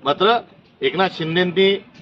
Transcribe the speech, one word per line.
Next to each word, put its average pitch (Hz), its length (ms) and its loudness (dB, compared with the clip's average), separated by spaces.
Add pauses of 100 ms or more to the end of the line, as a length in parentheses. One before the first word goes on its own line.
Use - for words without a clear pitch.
मात्र 185 340 2 (440)
एकनाथ 165 360 0
शिंदेंनी 180 640 0 (200)